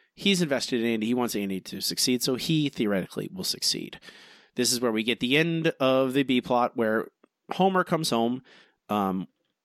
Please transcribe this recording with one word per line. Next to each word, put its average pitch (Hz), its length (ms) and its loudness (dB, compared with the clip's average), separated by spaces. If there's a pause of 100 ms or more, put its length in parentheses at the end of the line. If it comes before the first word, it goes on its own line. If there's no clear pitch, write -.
(140)
he's 190 280 2
invested 131 400 -2
in 117 40 2
Andy. 113 200 0
He 120 80 0
wants 120 200 0
Andy 98 280 -4
to 98 180 -12
succeed, 123 420 0
so 131 120 0
he 151 340 0
theoretically 101 640 -2
will 92 120 -8
succeed. - 540 -4 (560)
This 120 160 2
is 123 100 0
where 120 120 2
we 110 100 0
get 113 180 0
the 127 180 2
end 165 300 2 (120)
of 131 320 2
the 139 100 2
B 127 200 2
plot 123 340 0
where 110 320 0 (440)
Homer 185 300 2
comes 160 280 -2
home, 120 320 0 (480)
um, 95 360 -2 (380)